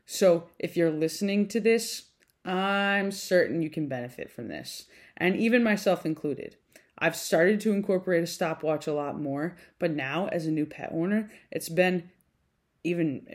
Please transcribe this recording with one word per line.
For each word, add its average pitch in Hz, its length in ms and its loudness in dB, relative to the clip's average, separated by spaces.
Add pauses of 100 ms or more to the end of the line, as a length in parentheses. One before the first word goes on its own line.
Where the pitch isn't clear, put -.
So 170 440 4 (100)
if - 160 -6
you're 165 160 4
listening 196 580 0
to 226 120 -2
this, 226 460 0 (360)
I'm 196 680 0
certain 165 500 2
you 160 80 -2
can 156 180 -4
benefit 123 420 -8
from 117 200 -12
this, - 380 -12 (280)
and 180 220 2
even 233 260 4
myself 202 420 2
included. 151 520 -6 (400)
I've 165 180 0
started 190 460 4
to 220 120 2
incorporate 185 500 2
a 170 40 -4
stopwatch 160 600 -4
a 151 60 -2
lot 147 280 -4
more, 147 340 -4 (240)
but 170 120 0
now 147 360 -2
as 160 200 -2
a 156 40 0
new 151 140 0
pet - 260 -10
owner, 208 400 0 (200)
it's - 180 -8
been 180 400 2 (720)
even 160 520 -2